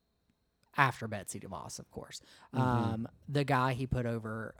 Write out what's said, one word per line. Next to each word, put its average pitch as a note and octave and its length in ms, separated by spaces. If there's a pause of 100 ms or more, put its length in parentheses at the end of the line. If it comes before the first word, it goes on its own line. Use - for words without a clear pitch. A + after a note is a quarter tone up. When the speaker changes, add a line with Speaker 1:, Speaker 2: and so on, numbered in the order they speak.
(760)
Speaker 1:
after B2 320
Betsy G2+ 320
DeVos, - 380
of - 120
course. - 300 (340)
Speaker 2:
Mm-hmm. B2+ 80
Speaker 1:
Um, A#2 460 (200)
the C#3+ 160
guy C3 280
he B2+ 140
put B2 200
over, A2 540